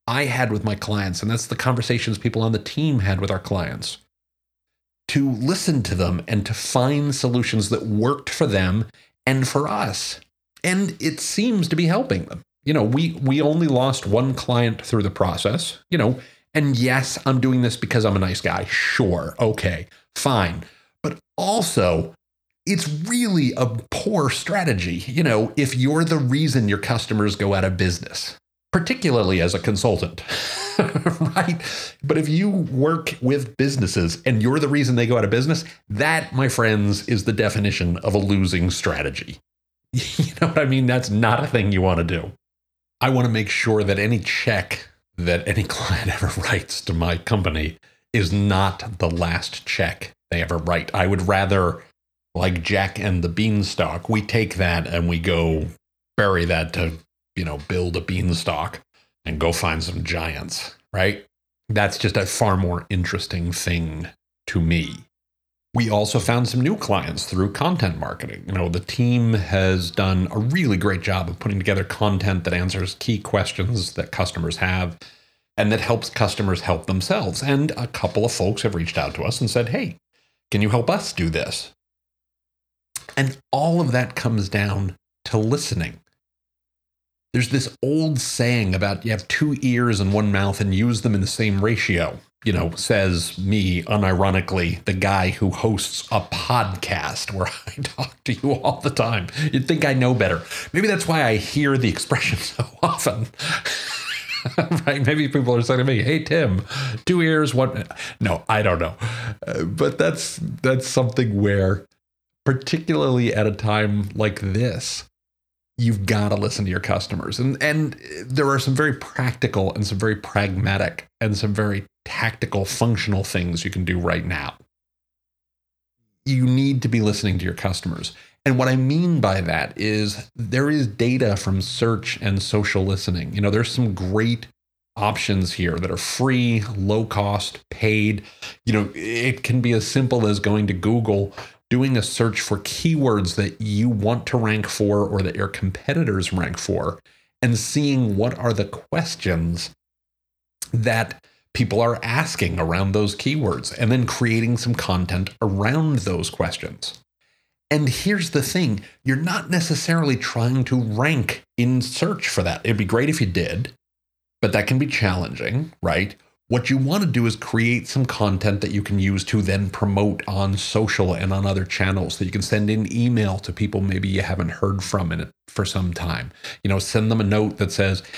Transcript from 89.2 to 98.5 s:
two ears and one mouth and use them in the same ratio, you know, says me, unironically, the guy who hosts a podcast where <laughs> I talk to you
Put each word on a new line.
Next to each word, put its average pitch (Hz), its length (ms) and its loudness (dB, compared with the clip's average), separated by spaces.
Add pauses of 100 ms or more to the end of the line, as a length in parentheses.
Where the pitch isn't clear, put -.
two 151 340 0
ears 120 380 2
and 98 140 2
one 104 180 4
mouth 98 300 0
and 98 120 2
use 110 300 2
them 110 140 2
in 98 40 2
the 92 60 2
same 101 380 0
ratio, 98 560 0 (240)
you 107 80 2
know, 85 240 0
says 92 640 0
me, 95 440 2
unironically, 92 1040 0
the 101 80 -2
guy 95 380 2
who 95 200 0
hosts - 640 -2
a 107 80 2
podcast 95 1120 -4
where 92 140 -2
<laughs> - 200 -10
I - 160 -10
talk - 420 -8
to 127 80 -2
you 143 200 0